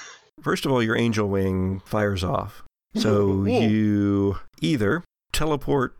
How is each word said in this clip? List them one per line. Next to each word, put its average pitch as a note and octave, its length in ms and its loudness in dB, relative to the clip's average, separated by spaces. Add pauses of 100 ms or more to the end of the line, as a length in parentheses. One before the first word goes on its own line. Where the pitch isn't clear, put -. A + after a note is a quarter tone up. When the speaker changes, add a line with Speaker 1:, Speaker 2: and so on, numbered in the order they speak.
Speaker 1:
<laughs> - 340 -20
Speaker 2:
First E3+ 240 -2
of C#3 60 0
all, B2 100 2
your A2+ 140 0
angel A2+ 320 0
wing F#2+ 580 0
fires G2+ 380 -2
off. G2+ 380 -6 (320)
So G#3 360 2
Speaker 3:
Ooh. G2 160 0
Speaker 2:
you G2+ 880 2 (240)
either D3+ 420 0 (300)
teleport C#3+ 680 0